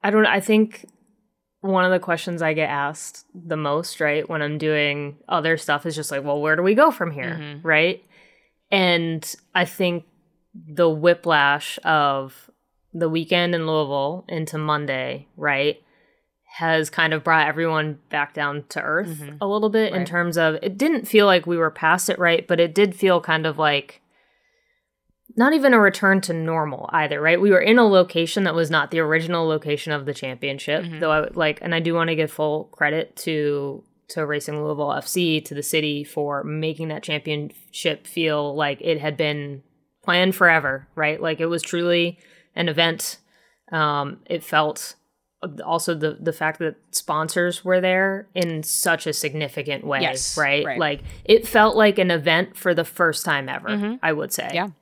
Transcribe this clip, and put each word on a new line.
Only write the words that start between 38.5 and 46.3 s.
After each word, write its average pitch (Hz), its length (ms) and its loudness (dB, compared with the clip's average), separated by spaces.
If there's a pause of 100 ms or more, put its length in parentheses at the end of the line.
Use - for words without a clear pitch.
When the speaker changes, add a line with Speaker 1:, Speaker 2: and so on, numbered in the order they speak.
Speaker 1:
like 143 260 -2
it 156 200 -2
had 151 160 -6
been 147 460 -4 (420)
planned 185 320 2
forever, 143 580 2
right? 156 260 -2
Like, 160 200 -4
it 165 60 0
was 170 160 -2
truly 170 560 0 (360)
an 170 140 -2
event. 165 500 0 (540)
Um, 147 540 -2
it 175 180 -6
felt 151 500 -2 (720)
also 170 300 -2
the, 151 260 -4
the 160 120 -4